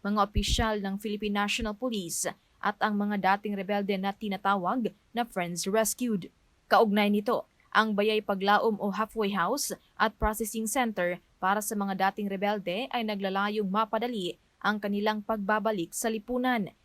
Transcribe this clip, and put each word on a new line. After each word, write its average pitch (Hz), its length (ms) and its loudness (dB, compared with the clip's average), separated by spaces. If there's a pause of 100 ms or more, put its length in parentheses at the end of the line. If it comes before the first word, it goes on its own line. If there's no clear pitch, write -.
mga 208 160 0
opisyal 214 560 2
ng 196 240 -4
Philippine 208 400 -2
National 208 320 -2
Police 208 560 -4 (320)
at 214 160 -2
ang 214 160 0
mga 208 240 0
dating 196 400 2
rebelde 202 400 -2
na 196 160 -2
tinatawag 196 800 -2 (160)
na 233 160 -2
Friends 175 400 -4
Rescued. 220 640 0 (400)
Kaugnay 208 400 6
nito, 208 400 0 (240)
ang 220 160 6
Bayay 214 320 2
Paglaom 202 560 2
o 190 160 -2
Halfway 208 400 -2
House 196 400 0 (240)
at 214 160 2
Processing 220 500 -2
Center 208 540 0 (240)
para 196 160 2
sa 214 160 -4
mga 196 180 -2 (140)
dating 196 240 -2
rebelde 202 560 -2
ay 240 160 -4
naglalayong 202 640 -2
mapadali 220 720 -2 (240)
ang 208 160 0
kanilang 208 480 -2
pagbabalik 214 640 -2
sa - 160 -4
lipunan. 240 640 -2 (140)